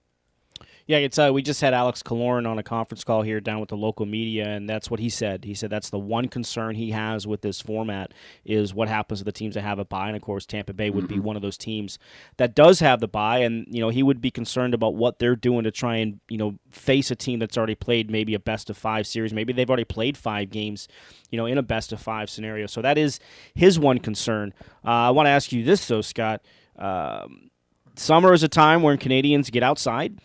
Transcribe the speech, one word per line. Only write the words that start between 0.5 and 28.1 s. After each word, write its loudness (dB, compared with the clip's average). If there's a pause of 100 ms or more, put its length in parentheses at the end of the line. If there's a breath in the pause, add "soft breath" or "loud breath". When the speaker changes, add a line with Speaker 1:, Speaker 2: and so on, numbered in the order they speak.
Speaker 1:
Yeah, 4
it's, -2
uh, 6
we 0
just -4
had 4
Alex 0
Killorn -2
on -4
a -6
conference -8
call 0
here -4
down -6
with -8
the -8
local -4
media, -4
and -6
that's -6
what -6
he -4
said. -4
He -10
said -8
that's -6
the -6
one -2
concern -6
he -6
has -4
with -6
this -6
format -6 (320 loud breath)
is 0
what -2
happens -4
to -4
the -2
teams -8
that -6
have -6
a -6
bye, -8
and -6
of -10
course -6
Tampa -10
Bay -4
would -2
Speaker 2:
Mm-hmm. -8
Speaker 1:
be -2
one -4
of -8
those -6
teams -8 (400 loud breath)
that 0
does 8
have 6
the -2
bye, 0
and, 0
you -4
know, 0
he 0
would 2
be -2
concerned -2
about 0
what 0
they're 2
doing 0
to -2
try -4
and, -4 (100)
you -6
know, -4 (100)
face 0
a -4
team -4
that's -6
already 0
played -2
maybe -2
a -2
best -6
of -10
five -4
series. -6
Maybe -4
they've 0
already 0
played -4
five -6
games, -8 (440 loud breath)
you -6
know, -2
in -2
a 0
best -6
of -8
five -8
scenario. -8
So -8
that 2
is 0 (360 loud breath)
his 6
one 6
concern. -4 (320 loud breath)
Uh, 0
I 4
wanna 6
ask 2
you -2
this, 4
though, 0
Scott. -4 (320 soft breath)
Um, -8 (460)
summer 8